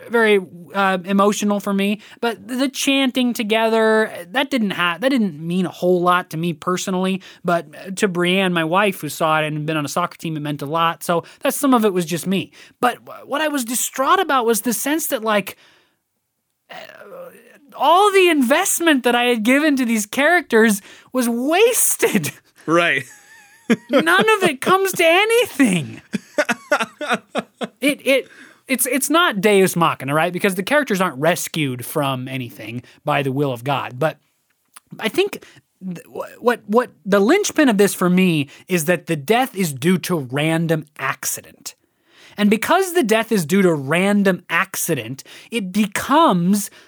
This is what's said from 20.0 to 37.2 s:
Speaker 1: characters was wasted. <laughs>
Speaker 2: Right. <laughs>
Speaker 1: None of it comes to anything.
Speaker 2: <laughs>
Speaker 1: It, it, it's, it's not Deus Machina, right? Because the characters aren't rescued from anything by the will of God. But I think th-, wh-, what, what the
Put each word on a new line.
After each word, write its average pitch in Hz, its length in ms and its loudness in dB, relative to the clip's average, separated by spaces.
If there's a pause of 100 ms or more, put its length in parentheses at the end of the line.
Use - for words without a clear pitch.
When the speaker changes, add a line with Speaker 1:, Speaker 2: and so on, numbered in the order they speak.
Speaker 1:
characters 233 720 2 (320)
was 247 160 -2
wasted. 302 1080 0
<laughs> - 60 -20 (240)
Speaker 2:
Right. 156 380 2 (440)
<laughs> - 420 -4
Speaker 1:
None 349 400 4
of 403 140 2
it 302 160 0
comes 381 320 2
to 349 120 0
anything. 330 960 2 (340)
Speaker 2:
<laughs> 254 460 -2 (960)
Speaker 1:
It, 277 260 -2
it, 262 220 0 (400)
it's, 262 180 -2
it's 269 240 -2
not 311 300 2
Deus 190 360 4
Machina, 143 380 0
right? 170 180 0
Because 180 220 -2
the 190 80 -6
characters 254 380 0
aren't 156 180 -2
rescued 151 640 -2
from 135 420 -4
anything 117 560 -12 (220)
by 143 180 -2
the 135 80 -2
will 139 220 -2
of 117 120 -10
God. 123 340 -6
But - 200 -4 (800)
I 220 100 -4
think 381 360 -2 (400)
th-, 180 220 -12
wh-, - 360 -14
what, 226 240 -2
what 226 240 0 (140)
the 202 160 4